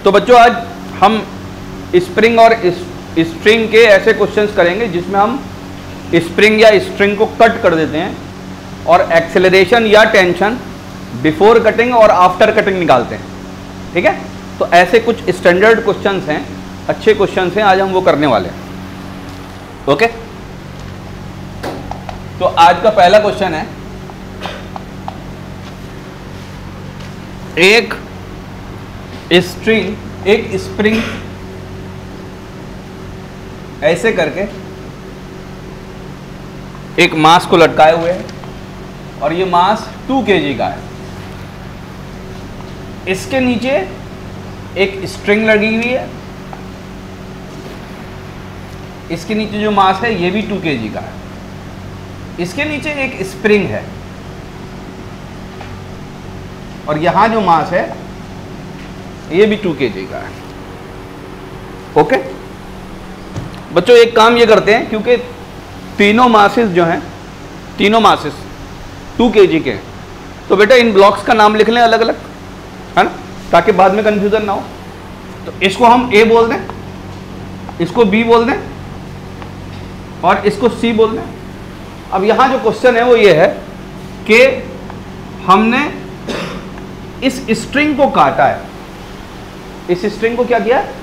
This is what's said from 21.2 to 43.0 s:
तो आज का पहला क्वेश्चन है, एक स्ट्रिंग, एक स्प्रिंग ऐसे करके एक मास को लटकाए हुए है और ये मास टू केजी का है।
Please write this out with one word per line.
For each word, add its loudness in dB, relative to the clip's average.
तो 0
आज 6
का 8
पहला 8
क्वेश्चन 0
है, -6
एक 4
स्ट्रिंग, 0
एक 2
स्प्रिंग 0
ऐसे 2
करके -2
एक 2
मास 6
को 4
लटकाए 8
हुए 0
है -4
और 0
ये 0
मास 2
टू 0
केजी 2
का -2
है। -6